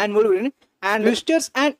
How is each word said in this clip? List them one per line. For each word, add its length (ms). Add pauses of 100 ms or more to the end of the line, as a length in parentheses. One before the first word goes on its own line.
and 120
Wolverine 320 (440)
and 140
Twisters 400 (160)
and 180